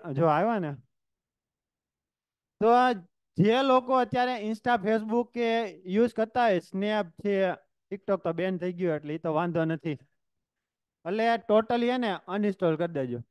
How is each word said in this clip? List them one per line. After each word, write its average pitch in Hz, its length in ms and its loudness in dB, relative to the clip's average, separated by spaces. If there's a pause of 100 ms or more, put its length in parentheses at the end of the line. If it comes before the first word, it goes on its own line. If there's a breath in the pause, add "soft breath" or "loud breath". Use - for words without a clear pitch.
(140)
જો 165 120 0
આવ્યા 190 340 2
ને, 147 160 -6 (1800)
તો 214 80 2
આ 247 260 6 (440)
જે 220 240 4
લોકો 254 320 2
અત્યારે 247 560 0
Insta, 220 360 -2
Facebook 220 460 -2
કે 233 340 -2 (200)
યુઝ 220 280 2
કરતા 226 300 0
હોય, 202 140 4
Snap 202 520 -4
છે, 190 420 -2 (400)
TikTok 196 260 -4
તો 170 160 -4
બેન 185 240 -2
થઈ 175 160 -6
ગયું 175 220 -2
એટલે 147 180 -8
ઈ 160 40 -4
તો 160 160 -4
વાંધો 165 320 0
નથી. 160 260 -4 (1120)
એટલે 220 300 0
totally 226 520 2
એને 240 400 -2
અનઇન્સ્ટોલ 190 480 0
કરી 170 180 -4
દેજો. 123 260 -4 (120)